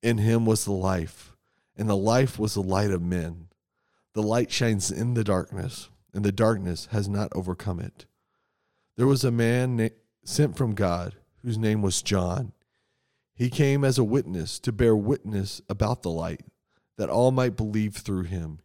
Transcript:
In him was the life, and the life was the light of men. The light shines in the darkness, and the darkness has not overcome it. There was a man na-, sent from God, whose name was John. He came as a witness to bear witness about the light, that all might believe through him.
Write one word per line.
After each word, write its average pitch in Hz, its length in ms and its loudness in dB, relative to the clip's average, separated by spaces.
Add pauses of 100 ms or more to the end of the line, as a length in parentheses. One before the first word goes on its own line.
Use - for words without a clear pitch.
In 117 160 2
him 113 260 4
was 110 200 2
the 101 80 -2
life, 92 640 -2 (400)
and 107 120 -2
the 101 80 2
life 113 440 2
was 107 140 -2
the 101 80 -2
light 95 280 2
of 90 120 0
men. 85 440 -4 (680)
The 107 80 -2
light 110 280 0
shines 110 400 0
in 120 240 -2
the 113 80 0
darkness, 98 640 -4 (240)
and 104 120 -4
the 101 80 2
darkness 98 580 0
has 101 180 -2
not 101 280 -4
overcome 90 420 -6
it. - 280 -12 (920)
There 120 100 2
was 135 160 4
a 127 80 2
man 120 460 0
na-, 113 120 2 (360)
sent 139 320 0
from 113 180 0
God, 92 400 0 (280)
whose 120 140 -4
name 107 260 2
was 95 200 0
John. 92 500 -2 (800)
He 123 160 -2
came 139 360 2
as 135 120 4
a 131 80 4
witness 104 560 -2
to 123 120 -4
bear 110 240 6
witness 104 720 -2
about 104 340 -2
the 90 80 -4
light, 82 360 -6 (500)
that 104 140 -4
all 120 200 4
might 127 260 0
believe 107 380 -2
through 95 300 -4
him. 82 400 -6